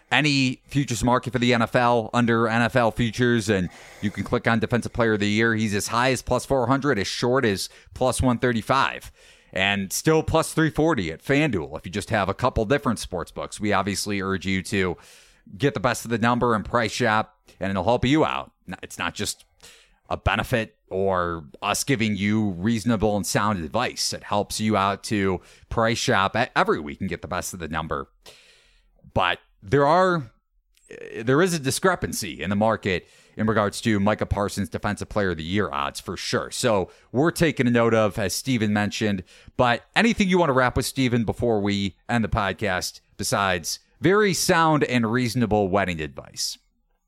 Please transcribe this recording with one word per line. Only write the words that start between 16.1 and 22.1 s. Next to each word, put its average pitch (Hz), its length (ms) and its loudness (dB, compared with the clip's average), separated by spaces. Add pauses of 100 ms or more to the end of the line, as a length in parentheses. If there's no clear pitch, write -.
the 117 60 0
number 120 360 2
and 101 100 -2
price 117 280 -2
shop, 110 440 0 (220)
and 95 100 -4
it'll 95 140 -2
help 120 220 2
you 143 200 4
out. 65 280 -4 (160)
N-, 92 120 -10
it's - 160 -16
not 87 160 -4
just - 320 -8 (640)
a 90 80 -4
benefit 104 600 -2 (120)
or 90 560 -2 (180)
us 101 200 0
giving 113 320 0